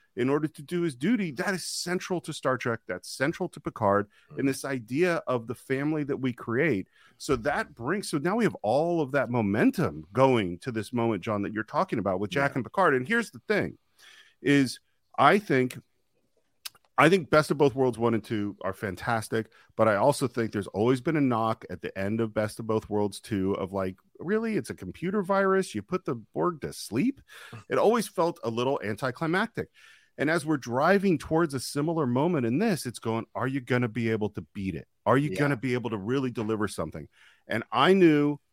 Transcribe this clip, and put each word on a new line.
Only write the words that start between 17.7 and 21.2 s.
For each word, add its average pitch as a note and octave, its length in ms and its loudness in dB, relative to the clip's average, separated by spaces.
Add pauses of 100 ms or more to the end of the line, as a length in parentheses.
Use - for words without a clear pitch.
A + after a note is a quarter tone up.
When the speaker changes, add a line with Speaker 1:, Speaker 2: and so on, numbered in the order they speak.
Speaker 1:
Worlds B2+ 240 0
one A2+ 160 2
and G#2 100 -2
two G#2 380 -4
are F#2+ 100 -2
fantastic, A2 800 -4 (260)
but A2 100 6
I G#2 100 4
also C3 300 2
think A#2 240 -2
there's G2+ 180 -4
always A#2+ 340 0
been D#3+ 140 -2
a D3+ 40 2